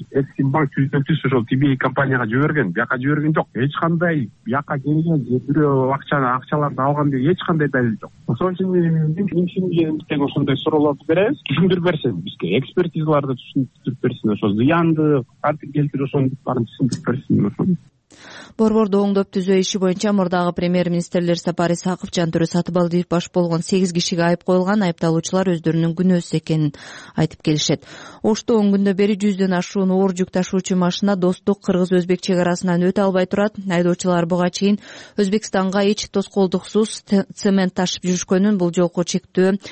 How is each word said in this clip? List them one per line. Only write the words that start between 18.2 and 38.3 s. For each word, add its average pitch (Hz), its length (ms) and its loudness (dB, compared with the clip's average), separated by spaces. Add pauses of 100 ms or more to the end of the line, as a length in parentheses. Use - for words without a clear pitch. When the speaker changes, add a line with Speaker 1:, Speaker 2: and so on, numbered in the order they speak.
Speaker 2:
Борборду 214 480 2
оңдоп 196 260 0
түзөө 190 300 2
иши 185 180 -2
боюнча 185 320 0
мурдагы 180 460 0
премьер-министрлер 175 800 0
Сапар 170 340 -2
Исаков, 175 400 -4
Жантөрө 165 380 0
Сатыбалдиев 175 580 0
баш 170 240 -2
болгон 170 300 0
сегиз 185 320 0
кишиге 170 300 0
айып 170 200 0
коюлган. 185 380 2
Айыпталуучулар 170 720 0
өздөрүнүн 165 420 0
күнөөсүз 180 440 2
экенин 156 340 0 (420)
айтып - 300 -2
келишет. 151 400 0 (380)
Ошто 220 340 0
он 202 160 4
күндөн 202 240 2
бери 202 180 2
жүздөн 190 400 0
ашуун 185 380 0
оор 190 240 2
жүк 185 160 -2
ташуучу 185 420 -2
машина 185 400 0
Достук 180 540 0
кыргыз-өзбек 180 560 2
чек 180 160 2
арасынан 175 480 0
өтө 196 160 2
албай 185 220 0
турат. 202 260 -2 (160)
Айдоочулар 175 560 0
буга 175 240 0
чейин 202 300 0 (360)
Өзбекстанга 202 720 0
эч - 240 -2
тоскоолдуксуз 196 960 -2
те-, 196 200 0 (100)
цемент 190 400 0
ташып 180 340 -2
жүрүшкөнүн, 190 480 0